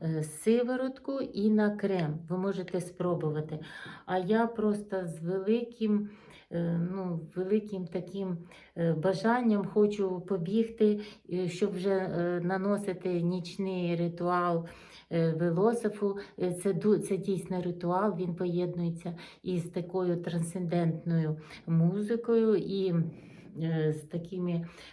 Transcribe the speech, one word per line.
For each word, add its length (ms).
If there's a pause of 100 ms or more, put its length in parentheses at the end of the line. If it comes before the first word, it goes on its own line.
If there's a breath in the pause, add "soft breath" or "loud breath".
е, 200
сиворотку, 960
і 300
на 200
крем. 480 (100)
Ви 100
можете 420
спробувати. 800 (480 loud breath)
А 120
я 280
просто 600
з 140
великим, 920 (420 loud breath)
е, 400
ну, 280 (160)
великим 500
таким, 520 (380 loud breath)
е, 160
бажанням 720
хочу 560
побігти, 800 (320 loud breath)
е, 160
щоб 240
вже, 180
е, 500
наносити 840
нічний 760
ритуал, 680 (460 loud breath)
е, 200
Велософу. 840 (200 loud breath)
Е, 140
це 200
ду-, 260
це 180
дійсно 460
ритуал, 540
він 180
поєднується 840 (260 loud breath)
із 220
такою 520
трансцендентною 1200 (300 loud breath)
музикою 880
і, 380 (680 loud breath)
е, 300
з 80
такими 680 (240 loud breath)